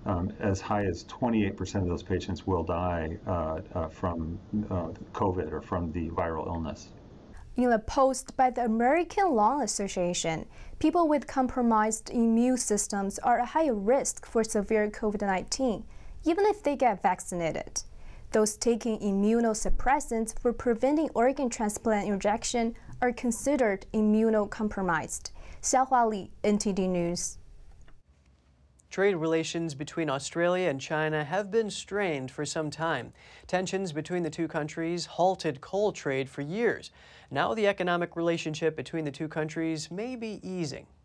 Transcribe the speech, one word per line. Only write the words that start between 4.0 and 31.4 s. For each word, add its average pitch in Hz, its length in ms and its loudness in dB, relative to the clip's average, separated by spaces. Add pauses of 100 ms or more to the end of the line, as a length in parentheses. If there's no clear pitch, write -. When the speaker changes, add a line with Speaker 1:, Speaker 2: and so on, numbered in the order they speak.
Speaker 1:
uh, 87 180 -2 (240)
covid 90 380 -2
or - 100 -6
from 87 300 -4
the 82 200 -4
viral 82 360 -4
illness. 82 440 -6 (640)
Speaker 2:
In 247 160 2
a 226 60 4
post 262 580 0
by 254 140 4
the 240 140 -2
American 277 680 2
Lung 233 280 4
Association, 180 840 -2 (320)
people 320 300 4
with 294 180 2
compromised 233 840 2
immune 233 480 4
systems 202 600 -2
are 240 200 4
at 240 80 0
higher 311 260 2
risk 220 520 0
for 226 180 2
severe 214 460 0
covid 214 320 -2
nineteen, 202 600 0 (420)
even 339 220 4
if 403 160 2
they 285 140 0
get 226 260 2
vaccinated. 175 800 -2 (500)
Those 214 240 4
taking 226 420 0
immunosuppressants 220 1400 2
for 240 140 2
preventing 254 640 2
organ 262 340 2
transplant 208 600 0
injection 226 680 0 (260)
are 247 120 2
considered 240 800 0
immunocompromised. 214 1400 0 (320)
Xiaohua 262 480 4
Li, 196 200 -6 (140)
N 208 140 4
T 208 140 0
D 185 140 2
News. 175 520 0 (1500)
Speaker 3:
Trade 196 260 4
relations 160 580 0
between 151 340 -4
Australia 170 600 2
and 135 120 0
China 156 440 0
have 190 260 -2